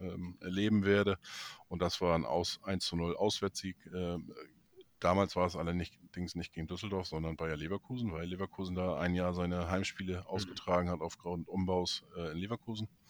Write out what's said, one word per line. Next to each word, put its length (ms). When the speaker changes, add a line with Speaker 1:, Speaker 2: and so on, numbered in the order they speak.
Speaker 1:
ähm, 400
erleben 440
werde. 340
Und 120
das 200
war 160
ein 80
Aus-, 400
eins 220
zu 100
null 200
Auswärtssieg. 600
Ähm, 400
damals 380
war 100
es 100
allerdings 800
nicht 200
gegen 120
Düsseldorf, 400
sondern 300
Bayer 200
Leverkusen, 560
weil 140
Leverkusen 480
da 240
ein 160
Jahr 200
seine 360
Heimspiele 500
Speaker 2:
Mhm. 60
Speaker 1:
ausgetragen 640
hat 140
aufgrund 440
Umbaus, 560
äh, 160
in 60
Leverkusen. 500